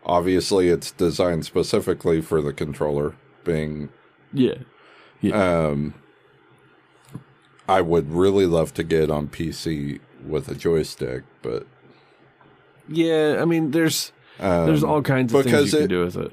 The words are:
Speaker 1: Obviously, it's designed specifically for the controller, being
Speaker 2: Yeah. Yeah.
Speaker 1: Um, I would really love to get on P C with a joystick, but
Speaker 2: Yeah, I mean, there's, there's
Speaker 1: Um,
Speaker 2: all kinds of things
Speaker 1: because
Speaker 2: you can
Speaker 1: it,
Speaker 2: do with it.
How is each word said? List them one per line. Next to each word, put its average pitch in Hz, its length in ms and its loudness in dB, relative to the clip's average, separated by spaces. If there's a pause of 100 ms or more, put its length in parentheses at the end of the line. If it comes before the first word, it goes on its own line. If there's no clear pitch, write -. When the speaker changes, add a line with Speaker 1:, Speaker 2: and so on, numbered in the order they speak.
Speaker 1:
Obviously, 90 640 2
it's - 240 0
designed 85 520 0
specifically 85 760 -2
for 80 200 -2
the 71 120 -4
controller, 73 640 -4 (280)
being 76 440 -4 (440)
Speaker 2:
Yeah. 131 220 2 (680)
Yeah. 92 480 2
Speaker 1:
Um, 73 260 -4 (1700)
I 95 140 4
would 82 320 0
really 98 320 4
love 82 280 0
to 85 80 -4
get 80 280 0
on 76 180 -2
P 80 240 -8
C 71 480 -6 (260)
with 76 220 -4
a - 60 -10
joystick, 69 720 -4 (180)
but 58 240 -8 (1200)
Speaker 2:
Yeah, 156 520 2
I 143 40 0
mean, 160 280 2
there's, 160 380 0 (280)
there's 82 440 2
Speaker 1:
Um, - 80 0
Speaker 2:
all 151 120 0
kinds 131 320 0
of 139 100 6
things 123 80 2
Speaker 1:
because 147 220 4
Speaker 2:
you 151 60 4
can 147 40 2
Speaker 1:
it, - 40 0
Speaker 2:
do 87 160 0
with 90 120 -4
it. - 160 -8